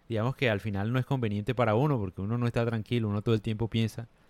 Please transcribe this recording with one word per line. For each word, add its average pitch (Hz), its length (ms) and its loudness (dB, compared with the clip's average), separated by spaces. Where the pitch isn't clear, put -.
digamos 113 280 -2
que 127 140 2
al 104 100 2
final 101 320 -2
no 131 80 2
es 127 60 0
conveniente 113 480 -2
para 110 220 2
uno, 139 240 2
porque 95 220 -6
uno 110 160 -2
no 120 100 0
está 117 180 0
tranquilo. 113 420 -2
Uno 104 140 0
todo 113 140 2
el 104 60 0
tiempo 110 280 -4
piensa 113 380 -2